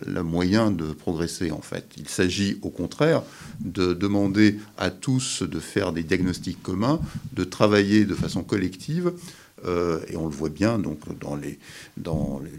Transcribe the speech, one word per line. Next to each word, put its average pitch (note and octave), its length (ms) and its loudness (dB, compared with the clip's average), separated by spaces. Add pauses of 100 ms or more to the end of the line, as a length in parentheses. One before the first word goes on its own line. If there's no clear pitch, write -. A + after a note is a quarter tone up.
le F#2 160 -2
moyen F#2 480 4
de E2 140 0
progresser, E2 640 -2
en - 100 -6
fait. - 240 -8 (120)
Il - 100 -12
s'agit, G2 560 2
au F#2+ 60 -4
contraire, D3 520 0 (380)
de F2+ 340 0
demander G2+ 640 4 (200)
à F#2 120 2
tous - 540 -2
de E2+ 160 -2
faire F#2 320 -2
des E2 120 -2
diagnostics F2+ 600 -2
communs, A#2 360 0 (340)
de F#2 100 0
travailler G#2 640 6
de F2+ 100 0
façon E2+ 260 -2
collective. D3 720 -2 (540)
Euh, F2 420 0
et F2+ 100 -6
on D#2+ 100 -2
le D#2 80 -4
voit D#2 140 -2
bien G2+ 280 2
donc, D2+ 220 -2 (200)
dans C#2+ 160 -6
les, C#2+ 220 -8 (400)
dans D2 420 -4 (200)